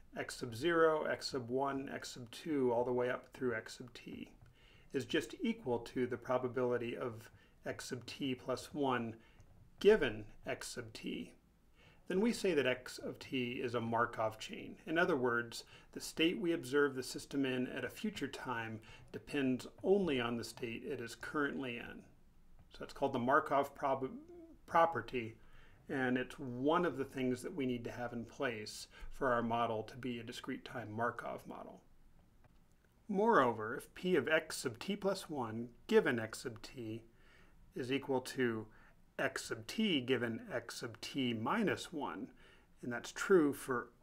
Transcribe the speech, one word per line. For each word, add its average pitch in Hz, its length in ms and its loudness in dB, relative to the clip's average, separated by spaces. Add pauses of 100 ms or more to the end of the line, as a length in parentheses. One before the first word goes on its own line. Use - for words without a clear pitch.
(160)
x - 220 -6
sub 120 180 -6
zero, 160 480 6
x - 280 -2
sub 123 180 -4
one, 135 440 0
x - 180 -8
sub 123 200 -12
two, 139 400 2
all 117 140 2
the 127 80 0
way 123 160 2
up - 240 -4
through 123 220 0
x - 240 -8
sub 127 140 -14
t, - 380 -14 (640)
is 127 120 0
just - 360 -2
equal 175 380 0
to - 280 -2
the 123 80 -2
probability 123 800 0
of 113 340 -8 (360)
x - 240 -8
sub 123 160 -8
t 131 300 -4
plus - 380 -6
one 123 420 2 (640)
given 143 440 6 (220)
x - 220 -6
sub 113 260 -10
t, - 400 -8 (720)
then 185 140 2
we 233 100 4
say 190 220 2
that 135 140 4
x - 320 -2
of 156 180 -8
t 123 360 -2
is 127 200 -4
a 120 80 2
Markov 113 560 2
chain. - 380 -10 (100)
In 165 120 0
other 175 200 4
words, 117 460 0 (300)
the 139 60 -8
state 170 400 0
we 170 140 2
observe 139 420 2
the 127 80 -4
system - 400 -2
in 127 240 2
at - 160 -4
a 123 60 -2
future - 380 -6
time 113 520 -6 (320)
depends 131 540 0 (180)
only 180 380 4
on 117 160 0
the 113 60 -4
state 117 420 -8
it 131 160 -6
is 117 140 -8
currently 139 640 -2
in. - 260 -12 (640)
So - 100 -20
that's - 140 -10
called 135 200 0
the 127 60 2
Markov 139 560 4
prob-, 135 340 0 (580)
property, 120 680 4 (540)
and 127 280 2
it's 127 220 -4
one 143 460 2
of 143 100 0
the 135 80 -2
things 127 380 0
that - 120 -8
we 143 120 -2
need 123 180 0
to 117 80 -8
have 120 220 -6
in 120 100 -6
place 110 640 -6 (240)
for 131 220 2
our 117 100 4
model 113 400 2
to - 140 -12
be 123 200 -4
a 117 60 -10
discrete 123 400 -8
time 110 280 -8
Markov 117 540 -2
model. - 360 -14 (1300)
Moreover, 135 640 4
if - 200 -12
p 180 200 2
of 131 140 4
x 160 260 2
sub 123 240 -6
t 196 160 -4
plus 196 340 -2
one 117 400 -4 (180)
given 165 320 6
x 110 240 -6
sub 117 180 -8
t 113 420 -10 (720)
is 131 160 -4
equal 131 300 0
to 117 440 0 (540)
x - 260 -2
sub 113 220 -6
t 196 320 2
given 120 420 0 (100)
x - 280 -6
sub 110 220 -8
t 127 320 0
minus 139 600 0
one, 120 360 -6 (520)
and 123 100 -6
that's 120 200 -6
true 156 420 6
for 123 360 -2 (140)